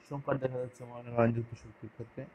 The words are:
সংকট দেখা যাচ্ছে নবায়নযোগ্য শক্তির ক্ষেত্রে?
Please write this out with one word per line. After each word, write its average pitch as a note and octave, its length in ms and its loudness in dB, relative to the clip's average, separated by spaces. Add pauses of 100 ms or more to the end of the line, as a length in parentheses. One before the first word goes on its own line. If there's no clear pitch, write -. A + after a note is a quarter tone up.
সংকট C#3+ 280 -2
দেখা B2+ 200 -2
যাচ্ছে B2 280 -6
নবায়নযোগ্য A#2+ 720 2
শক্তির A2 380 -14
ক্ষেত্রে? A#2+ 420 -10